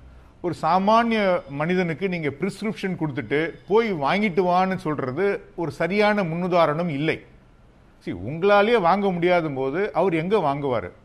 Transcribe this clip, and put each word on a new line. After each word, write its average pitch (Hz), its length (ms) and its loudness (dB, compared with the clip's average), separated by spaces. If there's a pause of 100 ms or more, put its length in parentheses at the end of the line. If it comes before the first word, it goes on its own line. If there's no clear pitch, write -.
(420)
ஒரு 170 200 -4
சாமானிய 202 880 2
மனிதனுக்கு 180 600 -2
நீங்க 165 200 -4
prescription 185 720 -4
கொடுத்துட்டு 143 520 -2 (140)
போய் 214 260 2
வாங்கிட்டு 170 500 0
வான்னு 185 320 2
சொல்றது 151 640 -2 (140)
ஒரு 165 160 -4
சரியான 208 520 0
முன்னுதாரணம் 170 640 0
இல்லை. 147 380 -2 (800)
See, 160 80 -6
உங்களாலேயே 202 640 2
வாங்க 196 340 2
முடியாத 175 380 2
போது 139 440 -2
அவர் 170 200 2
எங்க 180 240 0
வாங்குவாரு? 139 540 -2 (140)